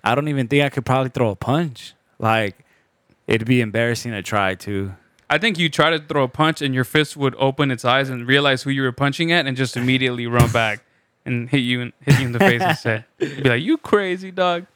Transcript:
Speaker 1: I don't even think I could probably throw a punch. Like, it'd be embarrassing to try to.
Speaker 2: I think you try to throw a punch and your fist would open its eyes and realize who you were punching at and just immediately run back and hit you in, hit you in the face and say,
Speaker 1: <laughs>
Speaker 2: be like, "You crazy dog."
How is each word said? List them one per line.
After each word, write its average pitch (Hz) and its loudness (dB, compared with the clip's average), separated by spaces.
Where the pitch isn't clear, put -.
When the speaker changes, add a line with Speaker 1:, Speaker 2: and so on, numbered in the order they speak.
Speaker 1:
I 113 2
don't 147 0
even 135 -2
think 143 4
I 139 0
could 131 -6
probably 131 0
throw 120 0
a 95 -4
punch. 143 -4
Like, 110 0
it'd 110 0
be 123 4
embarrassing 117 -2
to 101 -8
try 95 0
to. 98 -6
Speaker 2:
I 151 2
think 196 -2
you 170 0
try 156 2
to 160 0
throw 147 0
a 123 -2
punch 156 0
and 135 -2
your 127 2
fist 151 0
would 139 0
open 135 2
its 123 -6
eyes 131 2
and 123 -8
realize 135 4
who 135 -6
you 135 -2
were 127 0
punching 139 0
at 170 2
and 131 -4
just 131 -2
immediately 123 0
run 120 2
back 113 0
and 120 -4
hit 143 0
you 123 -2
in, 120 -10
hit 139 4
you 131 -2
in 120 -6
the 117 -4
face 120 2
and 165 0
say, 110 -4
Speaker 1:
<laughs> - -20
Speaker 2:
be 139 -6
like, 120 2
"You 285 -2
crazy 190 -2
dog." 180 -2